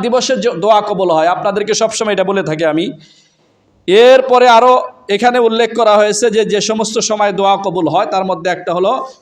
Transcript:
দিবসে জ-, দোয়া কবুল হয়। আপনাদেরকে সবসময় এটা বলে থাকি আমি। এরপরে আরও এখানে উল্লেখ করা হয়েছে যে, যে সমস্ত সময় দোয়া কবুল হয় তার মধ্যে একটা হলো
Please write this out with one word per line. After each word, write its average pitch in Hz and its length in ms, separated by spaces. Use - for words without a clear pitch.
দিবসে 240 360
জ-, 208 240
দোয়া 208 220
কবুল 190 280
হয়। 160 180
আপনাদেরকে 202 460
সবসময় 220 400
এটা 185 100
বলে 196 180
থাকি 160 220
আমি। 160 220
এরপরে 247 600
আরও 240 240
এখানে 240 300
উল্লেখ 226 380
করা 220 200
হয়েছে 214 340
যে, 220 140
যে 196 160
সমস্ত 220 400
সময় 208 320
দোয়া 196 240
কবুল 185 320
হয় 180 220
তার 190 140
মধ্যে 180 260
একটা 175 240
হলো 185 180